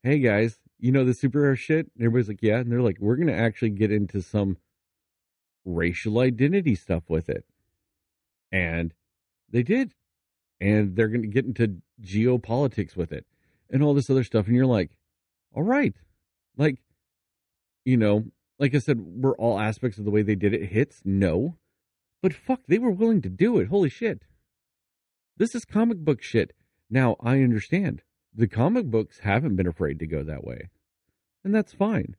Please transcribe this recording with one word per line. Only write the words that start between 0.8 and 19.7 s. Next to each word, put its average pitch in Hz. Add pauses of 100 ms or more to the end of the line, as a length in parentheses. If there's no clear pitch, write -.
know 131
the 127
superhero 139
shit?" 160
And 117
everybody's 117
like, 104
"Yeah." 110
And 120
they're 120
like, 107
"We're 104
gonna 156
actually 110
get 101
into 104
some 98 (1040)
racial 87
identity 131
stuff 85
with 80
it." 50 (1040)
And 85 (560)
they 120
did. 220 (680)
And 101
they're 110
gonna 110
get 113
into 107 (200)
geopolitics 113
with 85
it 69 (440)
and 131
all 147
this 139
other 131
stuff. 107
And 117
you're 127
like, 107 (600)
"All 135
right." 247 (640)
Like, 139 (1040)
you 127
know, 107 (340)
like 139
I 143
said, 131
were 110
all 110
aspects 107